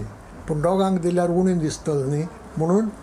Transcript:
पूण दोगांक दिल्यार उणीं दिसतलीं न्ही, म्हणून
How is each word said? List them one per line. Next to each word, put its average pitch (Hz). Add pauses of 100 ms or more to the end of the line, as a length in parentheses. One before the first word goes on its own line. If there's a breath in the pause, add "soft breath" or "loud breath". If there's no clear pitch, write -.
(480)
पूण 151
दोगांक 190
दिल्यार 175
उणीं 185
दिसतलीं 147
न्ही, 147 (320)
म्हणून 185 (140)